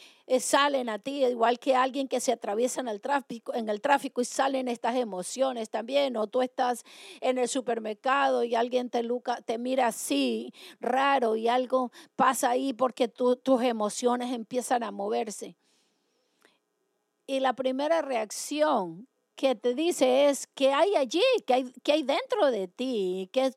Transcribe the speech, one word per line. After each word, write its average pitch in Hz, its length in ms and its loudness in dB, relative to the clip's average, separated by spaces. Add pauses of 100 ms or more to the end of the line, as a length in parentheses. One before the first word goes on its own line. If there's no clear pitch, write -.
(280)
eh, 254 120 2
salen 277 500 2
a 214 80 -4
ti, 277 260 -4
igual 240 360 2
que 262 160 2
alguien 262 320 0
que 254 120 -2
se 240 120 0
atraviesa 233 500 -2
en 254 60 -6
el 208 120 -6
tráfico, 262 540 -4
en 226 160 -4
el 208 100 -2
tráfico 277 420 0
y 240 40 0
salen 269 420 -2
estas 233 280 -4
emociones 240 720 -4
también, 254 480 -2
o 214 80 0
tú 247 160 -2
estás 247 420 -2 (380)
en 254 160 0
el 247 100 0
supermercado 247 960 0
y 233 120 -2
alguien 247 340 0
te 240 140 0
luca-, 240 400 -4
te 233 160 -4
mira 254 280 0
así, 247 640 -2 (280)
raro, 254 560 2
y 226 120 -2
algo 254 440 0 (240)
pasa 254 340 2
ahí 262 240 0
porque 240 340 0
tú, 247 280 2
tus 254 260 2
emociones 247 720 0
empiezan 240 480 -2
a 220 80 -6
moverse. 202 640 -6 (1700)
Y 269 120 -2
la 262 140 2
primera 262 480 0
reacción 254 1080 -2 (280)
que 269 180 0
te 247 220 -2
dice 285 540 4
es, - 260 -4
"¿Qué 269 180 2
hay 339 220 2
allí? 302 260 0 (240)
¿Qué 254 80 2
hay, 247 180 0 (120)
qué - 80 2
hay 302 120 2
dentro 415 460 2
de 196 180 -2
ti? 190 640 -4
¿Qué, 262 260 0